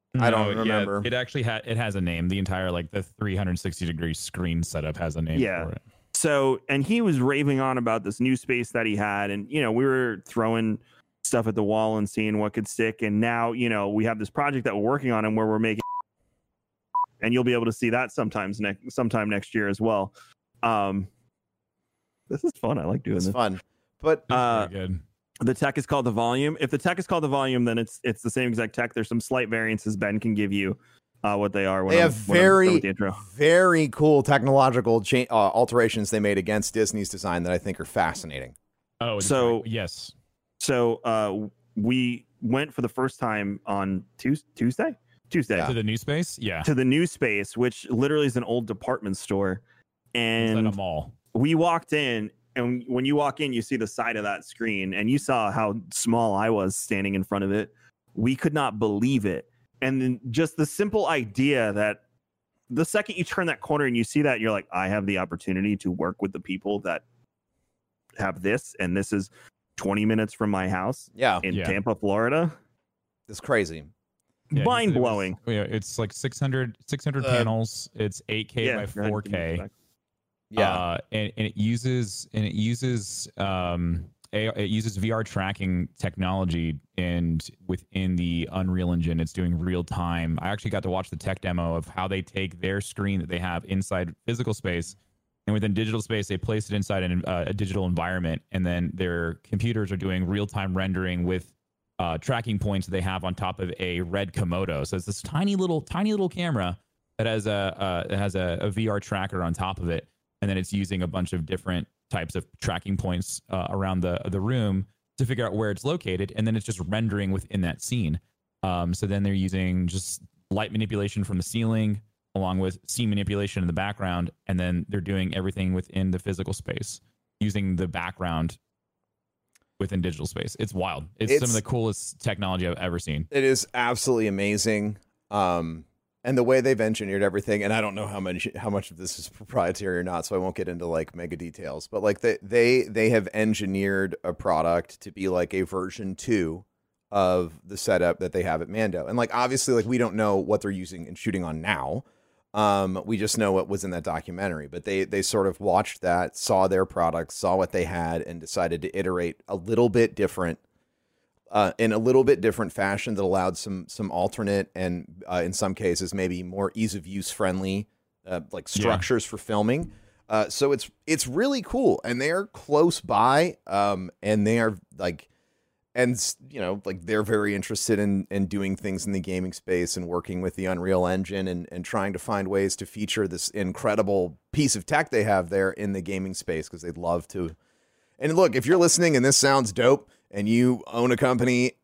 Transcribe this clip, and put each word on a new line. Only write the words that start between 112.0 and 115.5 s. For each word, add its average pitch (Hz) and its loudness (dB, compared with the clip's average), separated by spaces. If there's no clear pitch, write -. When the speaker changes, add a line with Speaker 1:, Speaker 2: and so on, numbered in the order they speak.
Speaker 2:
types 82 -4
of 90 -4
tracking 92 -2
points, 90 -4
uh, 92 -4
around 95 -2
the, 87 0
the 95 -2
room 104 0
to 135 2
figure 117 0
out 95 -2